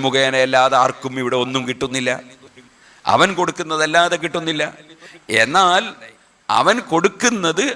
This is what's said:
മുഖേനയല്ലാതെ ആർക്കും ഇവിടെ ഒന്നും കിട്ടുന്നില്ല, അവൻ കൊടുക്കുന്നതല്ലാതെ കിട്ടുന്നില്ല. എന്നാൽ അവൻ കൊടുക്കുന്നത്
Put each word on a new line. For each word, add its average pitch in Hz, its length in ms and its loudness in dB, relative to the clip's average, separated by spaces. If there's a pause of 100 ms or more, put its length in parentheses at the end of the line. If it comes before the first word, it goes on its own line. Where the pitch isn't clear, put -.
മുഖേനയല്ലാതെ 131 760 2
ആർക്കും 131 300 -4 (100)
ഇവിടെ 123 220 -2
ഒന്നും 127 240 -4
കിട്ടുന്നില്ല, 127 420 -4 (920)
അവൻ 139 240 4 (100)
കൊടുക്കുന്നതല്ലാതെ 165 840 0
കിട്ടുന്നില്ല. 160 400 -4 (800)
എന്നാൽ 180 400 2 (680)
അവൻ 139 260 4 (160)
കൊടുക്കുന്നത് 185 720 0 (100)